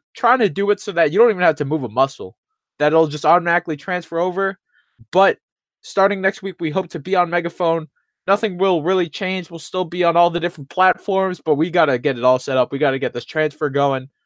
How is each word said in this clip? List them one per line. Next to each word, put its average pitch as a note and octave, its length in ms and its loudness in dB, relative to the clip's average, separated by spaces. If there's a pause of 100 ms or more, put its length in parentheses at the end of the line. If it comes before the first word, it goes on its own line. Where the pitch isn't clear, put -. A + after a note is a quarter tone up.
(140)
trying B3+ 260 2
to G3+ 100 2
do G3+ 200 -2
it G3+ 100 0
so G3 120 -10
that E3 180 2
you F3 80 -2
don't A#3 120 6
even F#3 120 -2
have D#3+ 140 4
to D3 80 -4
move C#3+ 200 -4
a A2+ 40 -4
muscle. A2 480 -2 (420)
That'll D#3 280 4
just D3 180 -6
automatically E3+ 520 2
transfer F3 420 -8
over. F#3 400 -2 (540)
But F#3 260 4 (440)
starting G3 380 0
next F#3+ 220 -2
week, F#3+ 180 -8
we D#3+ 100 -4
hope F3+ 200 -4
to E3+ 80 -8
be F#3 160 -6
on F3 160 2
Megaphone. E3 580 -2 (380)
Nothing G3 320 0
will F#3 240 2
really F3+ 260 0
change. F#3 420 -8
We'll E3+ 80 -12
still F#3 260 -6
be F3 180 -6
on E3+ 140 2
all E3+ 140 4
the E3 100 -4
different D#3+ 300 -8
platforms, F#3 680 0
but D#3 140 0
we D#3+ 160 0
gotta D3+ 280 2
get C3 200 -2
it A#2 60 -2
all B2+ 140 4
set C3 180 -4
up. B2 160 0
We C#3 60 -4
gotta C3+ 200 0
get B2 140 -4
this A#2+ 120 -8
transfer D3+ 440 -4
going. C3+ 400 -2 (180)